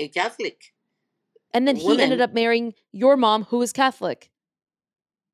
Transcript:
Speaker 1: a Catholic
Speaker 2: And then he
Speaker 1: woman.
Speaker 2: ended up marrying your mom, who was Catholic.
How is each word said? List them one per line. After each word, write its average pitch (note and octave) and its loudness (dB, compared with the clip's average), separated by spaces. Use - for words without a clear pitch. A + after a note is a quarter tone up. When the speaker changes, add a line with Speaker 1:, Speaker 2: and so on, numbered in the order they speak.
Speaker 1:
a D3 -10
Catholic F#3+ -8
Speaker 2:
And B3+ 0
then C4 2
he E4 -4
Speaker 1:
woman. G#4 4
Speaker 2:
ended C4+ 2
up A#3+ 0
marrying A#3 -2
your B3+ 2
mom, A3 2
who A#3+ -4
was A#3+ -2
Catholic. B3 -4